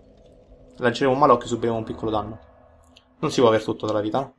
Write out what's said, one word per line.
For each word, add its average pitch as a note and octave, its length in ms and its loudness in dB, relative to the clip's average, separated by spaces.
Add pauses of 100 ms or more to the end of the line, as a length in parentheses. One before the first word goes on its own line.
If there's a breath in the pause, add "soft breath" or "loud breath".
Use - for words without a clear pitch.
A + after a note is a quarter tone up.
(760)
lanceremo B2 340 0
un B2+ 80 0
malocchio C3+ 280 4
subiremo A#2 300 -2
un A2+ 60 -6
piccolo A2 280 -8
danno. G#2+ 280 -6 (800)
Non D3+ 120 -2
si - 100 0
può A#2+ 80 8
avere A2 140 2
tutto A2+ 220 -6
dalla G#2+ 140 -2
vita, G#2+ 200 -2
no? C3+ 200 -8